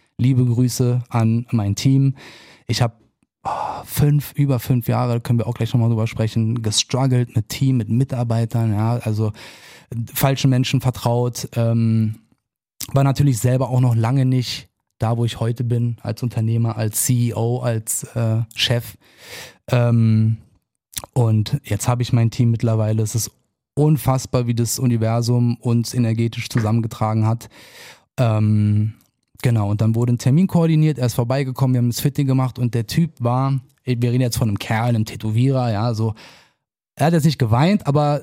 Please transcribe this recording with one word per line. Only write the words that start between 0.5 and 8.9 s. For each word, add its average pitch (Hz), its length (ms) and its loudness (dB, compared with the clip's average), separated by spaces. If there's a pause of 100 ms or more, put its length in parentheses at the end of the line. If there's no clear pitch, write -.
an 113 440 0
mein 101 240 0
Team. 135 380 2 (520)
Ich 113 160 -2
hab, 117 160 -2 (460)
oh, - 60 -6 (340)
fünf, 147 480 0
über 139 260 0
fünf 123 300 -2
Jahre, 117 320 0
können 120 180 0
wir 110 80 -2
auch 120 80 -4
gleich - 180 -4
nochmal 117 160 2
drüber 113 200 0
sprechen, 113 540 -2
gestruggelt 123 760 0
mit 107 120 -2
Team, 131 280 0
mit 104 140 -2
Mitarbeitern, 117 840 0
ja, 110 220 0